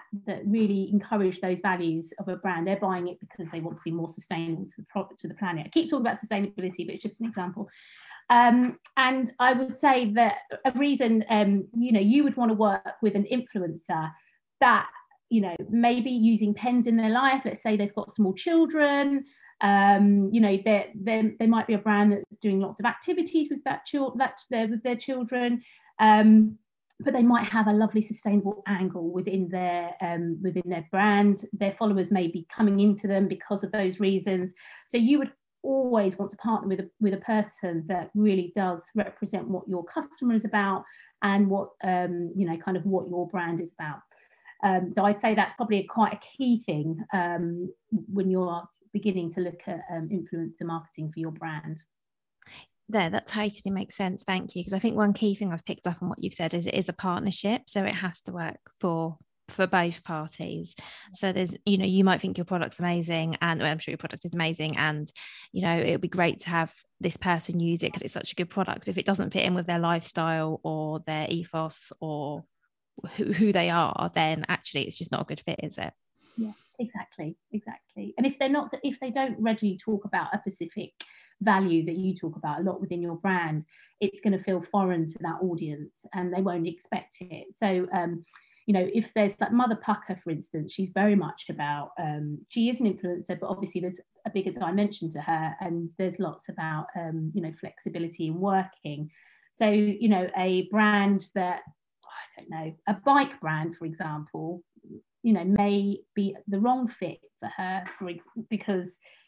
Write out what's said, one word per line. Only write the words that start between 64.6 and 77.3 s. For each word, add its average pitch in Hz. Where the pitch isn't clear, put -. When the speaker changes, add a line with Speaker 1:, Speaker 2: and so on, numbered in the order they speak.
Speaker 2:
and, 151
you 185
know, 170
it -
would 185
be 175
great 175
to 175
have 165
this 175
person 170
use 170
it 170
'cause -
it's -
such -
a -
good 175
product. -
But -
if 180
it -
doesn't 190
fit -
in 185
with 175
their 170
lifestyle 165
or 156
their 156
ethos 165
or 151
who, 208
who 196
they 175
are, 170
then 160
actually -
it's 165
just 165
not -
a -
good 156
fit, -
is -
it? -
Speaker 1:
Yeah, 220
exactly, 208